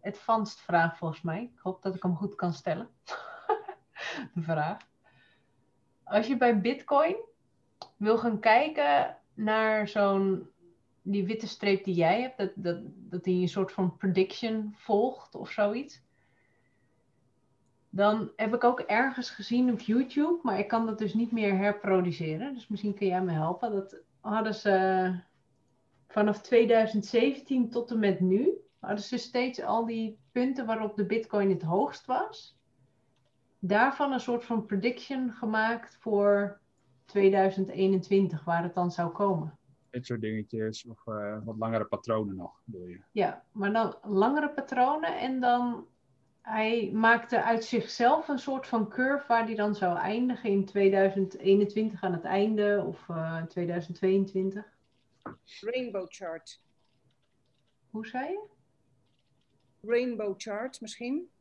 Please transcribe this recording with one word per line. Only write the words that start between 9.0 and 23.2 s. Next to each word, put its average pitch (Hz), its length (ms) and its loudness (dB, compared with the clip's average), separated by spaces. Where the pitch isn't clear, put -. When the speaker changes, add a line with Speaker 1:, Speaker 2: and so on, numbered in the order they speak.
Speaker 1:
naar 214 540 0
zo'n, 196 600 2
die 196 240 -2
witte 220 220 -4
streep 196 360 0
die 185 120 0
jij 175 260 4
hebt, 254 160 -6
dat, 190 180 -2
dat, 170 300 -4
dat - 380 -12
die 180 180 2
een 180 80 2
soort 190 220 -2
van 180 260 -2
prediction 208 800 0
volgt - 580 -2
of - 160 -12
zoiets. 220 500 -2
Dan 208 460 2
heb 220 180 -2
ik 233 100 0
ook 240 160 4
ergens 254 500 0
gezien 247 420 0
op 220 80 -2
YouTube, 285 640 0
maar 220 160 0
ik 208 80 -2
kan 226 180 0
dat 214 120 -4
dus 208 160 -4
niet 226 180 0
meer 208 260 2
herproduceren. 190 960 0
Dus 240 140 -14
misschien 202 260 -4
kun 202 140 -2
jij 180 140 0